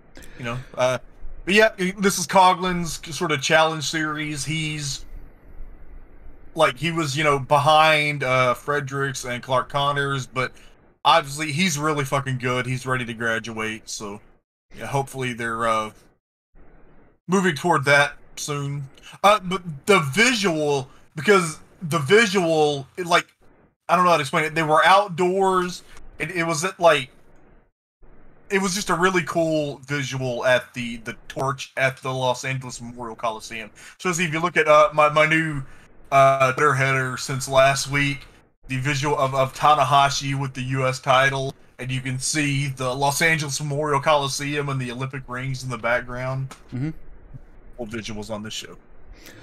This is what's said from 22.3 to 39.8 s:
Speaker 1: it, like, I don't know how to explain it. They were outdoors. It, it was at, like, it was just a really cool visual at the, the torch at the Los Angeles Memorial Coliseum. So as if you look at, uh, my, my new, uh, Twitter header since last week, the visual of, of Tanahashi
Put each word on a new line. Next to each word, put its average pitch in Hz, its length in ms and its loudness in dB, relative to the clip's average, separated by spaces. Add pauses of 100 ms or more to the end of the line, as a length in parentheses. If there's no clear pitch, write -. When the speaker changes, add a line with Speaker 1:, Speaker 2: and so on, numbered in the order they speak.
Speaker 1:
it, 180 100 -6
like, 170 200 2 (640)
I 170 80 4
don't 180 80 4
know 180 60 6
how 165 60 6
to 147 60 0
explain 156 220 0
it. 156 100 -4
They 160 80 0
were 156 220 4
outdoors. 185 1000 2 (360)
It, 151 120 -6
it 175 140 -2
was 165 200 -2
at, 190 140 -6
like, 156 320 4 (1400)
it 196 100 2
was 190 140 -2
just 202 160 -4
a 180 40 2
really 180 280 2
cool 156 640 -2
visual 131 580 -4
at 123 300 2
the, 120 240 -8
the 117 180 -12 (120)
torch 135 480 -6
at 131 220 0
the 131 140 -6
Los 127 320 -2
Angeles 131 360 -8
Memorial 117 360 -12
Coliseum. 110 540 -8 (280)
So 185 120 -2
as 165 100 -2
if 165 120 -2
you 160 80 -2
look 175 160 -2
at, 156 120 4
uh, 151 240 8
my, 151 160 4
my 156 160 4
new, 156 380 0 (500)
uh, 135 400 6
Twitter 143 220 2
header 131 420 0
since 131 320 -6
last 135 420 4
week, 139 360 -2 (420)
the 131 100 -4
visual 139 400 0
of, 135 160 0
of 135 200 0
Tanahashi 139 840 4